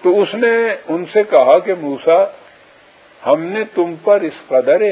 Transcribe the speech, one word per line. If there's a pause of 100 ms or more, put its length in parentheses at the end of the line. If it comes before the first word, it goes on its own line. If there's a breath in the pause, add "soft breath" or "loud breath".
تو
اس
نے (340)
ان
سے
کہا
کہ
موسیٰ، (1000)
ہم (100)
نے (100)
تم (100)
پر
اس
قدر (120)